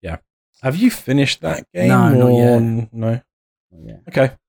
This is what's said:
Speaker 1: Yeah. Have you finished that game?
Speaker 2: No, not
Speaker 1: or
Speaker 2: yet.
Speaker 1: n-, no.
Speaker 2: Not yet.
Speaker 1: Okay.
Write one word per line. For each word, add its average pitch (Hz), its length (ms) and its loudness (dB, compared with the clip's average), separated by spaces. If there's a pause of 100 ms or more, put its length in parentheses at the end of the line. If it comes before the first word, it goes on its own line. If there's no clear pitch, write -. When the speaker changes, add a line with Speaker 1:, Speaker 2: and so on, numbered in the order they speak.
Speaker 1:
Yeah. 82 160 -12 (440)
Have 131 140 -4
you 226 160 2
finished 135 500 -2
that 160 320 -8
game? - 160 0
Speaker 2:
No, 127 200 4
not 123 200 4
Speaker 1:
or 123 100 2
Speaker 2:
yet. 120 180 4
Speaker 1:
n-, 113 340 -4
no. 113 300 -6 (500)
Speaker 2:
Not 82 160 -20
yet. - 220 -20
Speaker 1:
Okay. 131 260 -2 (140)